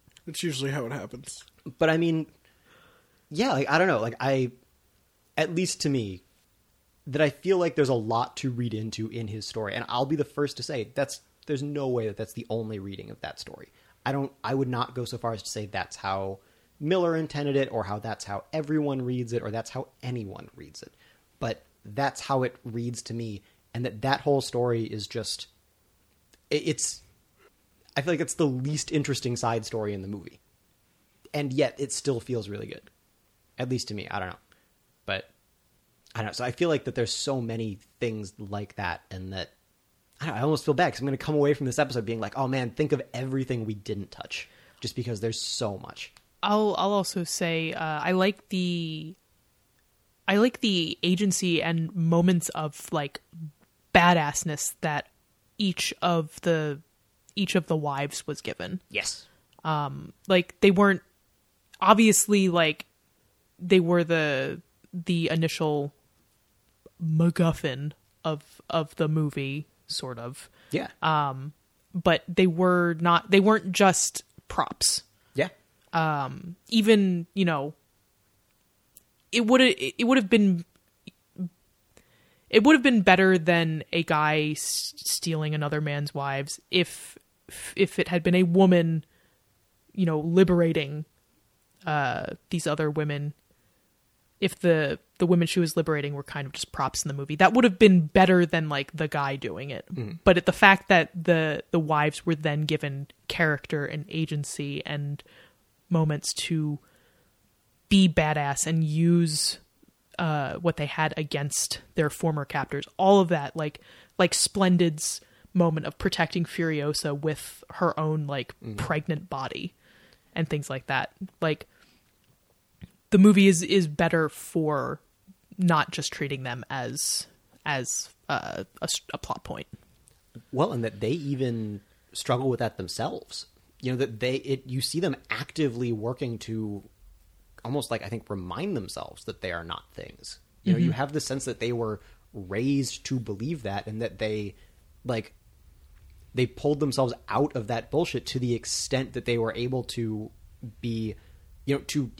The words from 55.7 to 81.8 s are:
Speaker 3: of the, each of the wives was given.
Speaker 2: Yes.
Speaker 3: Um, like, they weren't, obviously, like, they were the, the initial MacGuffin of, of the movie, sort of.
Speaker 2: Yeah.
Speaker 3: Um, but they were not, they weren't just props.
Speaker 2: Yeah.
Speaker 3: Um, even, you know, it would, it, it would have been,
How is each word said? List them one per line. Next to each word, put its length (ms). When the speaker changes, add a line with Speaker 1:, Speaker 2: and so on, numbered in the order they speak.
Speaker 3:
of 420
the, 380
each 220
of 100
the 100
wives 480
was 160
given. 480
Speaker 2:
Yes. 380
Speaker 3:
Um, 480
like, 320
they 100
weren't, 320
obviously, 680
like, 380
they 220
were 240
the, 580
the 380
initial 600
MacGuffin 880
of, 460
of 240
the 140
movie, 580
sort 320
of. 280
Speaker 2:
Yeah. 160
Speaker 3:
Um, 500
but 360
they 180
were 540
not, 320
they 80
weren't 320
just 500
props. 560
Speaker 2:
Yeah. 140
Speaker 3:
Um, 600
even, 640
you 140
know, 260
it 140
would, 160
it, 360
it 60
would 140
have 100
been, 380